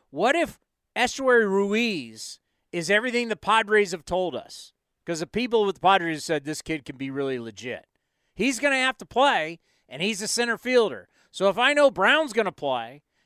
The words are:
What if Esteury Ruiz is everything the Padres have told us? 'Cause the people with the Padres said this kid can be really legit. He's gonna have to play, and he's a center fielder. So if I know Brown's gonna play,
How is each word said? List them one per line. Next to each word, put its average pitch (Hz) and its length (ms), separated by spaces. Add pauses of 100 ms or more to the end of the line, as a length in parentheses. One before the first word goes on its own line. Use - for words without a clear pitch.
What 214 260
if 320 220 (380)
Esteury 247 520
Ruiz 196 920 (320)
is 170 180
everything 233 380
the 220 80
Padres 208 560
have 170 120
told 175 320
us? - 380 (320)
'Cause 170 140
the 170 80
people 226 360
with 196 120
the - 60
Padres 170 440
said 151 180
this 147 200
kid 156 220
can 135 120
be 135 140
really 135 260
legit. 113 480 (480)
He's 240 260
gonna 277 180
have 262 200
to 196 80
play, 185 540 (300)
and 135 120
he's 196 200
a 214 60
center 233 300
fielder. 214 500 (240)
So 190 160
if 190 100
I 254 140
know 294 180
Brown's 269 440
gonna 202 180
play, 127 520 (220)